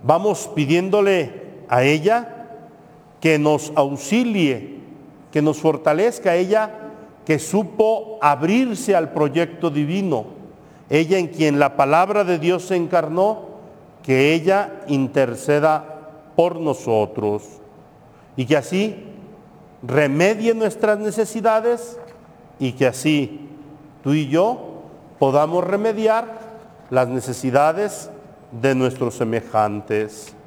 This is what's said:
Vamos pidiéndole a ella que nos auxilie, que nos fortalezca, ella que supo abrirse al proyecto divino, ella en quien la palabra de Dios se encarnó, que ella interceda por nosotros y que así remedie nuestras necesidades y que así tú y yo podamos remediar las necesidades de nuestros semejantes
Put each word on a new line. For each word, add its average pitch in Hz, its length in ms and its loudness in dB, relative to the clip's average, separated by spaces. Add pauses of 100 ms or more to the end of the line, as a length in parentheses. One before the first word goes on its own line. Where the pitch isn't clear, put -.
Vamos 170 500 2
pidiéndole 175 880 0 (260)
a 127 160 2
ella 165 640 0 (720)
que 156 180 4
nos 147 380 0
auxilie, 151 1040 0 (500)
que 151 120 2
nos 151 160 2
fortalezca, 170 760 2
ella 208 560 0 (340)
que 156 140 0
supo 214 800 0
abrirse 190 760 2
al 160 160 0
proyecto 165 580 0
divino, 147 540 -2 (680)
ella 165 280 2
en 170 100 -2
quien 151 320 0
la 139 160 2
palabra 180 480 4
de 175 160 0
Dios 175 240 0
se 190 100 -4
encarnó, 170 800 0 (480)
que 135 320 4
ella 190 520 0
interceda 147 1300 0 (240)
por 170 240 2
nosotros 107 800 0 (960)
y 131 80 -2
que 147 140 2
así 196 560 -4 (720)
remedie 165 680 2
nuestras 214 440 0
necesidades 220 1000 -2 (600)
y 131 140 -2
que 131 140 2
así 143 640 -2 (540)
tú 151 120 0
y 151 140 0
yo 170 540 0 (360)
podamos 151 460 2
remediar 220 600 0 (640)
las 127 180 2
necesidades 135 1040 -2 (500)
de 135 140 2
nuestros 127 400 0
semejantes 107 1200 -4 (120)